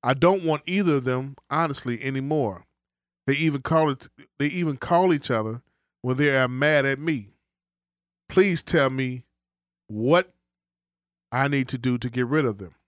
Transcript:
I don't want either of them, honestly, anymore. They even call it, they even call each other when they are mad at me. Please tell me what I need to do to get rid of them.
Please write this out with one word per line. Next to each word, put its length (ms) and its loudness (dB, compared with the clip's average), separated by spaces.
I 100 0
don't 300 4
want 220 0
either 320 2
of 60 -2
them, 320 -4
honestly, 540 -2
anymore. 600 -4
They 80 0
even 280 0
call 280 2
it, 180 -6
they 80 0
even 300 -2
call 360 2
each 160 -4
other 320 -2
when 160 -2
they 200 2
are 100 2
mad 380 2
at 140 -2
me. 340 -6
Please 340 2
tell 260 2
me 340 -4
what 440 0
I 160 0
need 220 0
to 80 -6
do 200 -2
to 120 -6
get 180 -2
rid 180 0
of 120 -2
them. 180 -16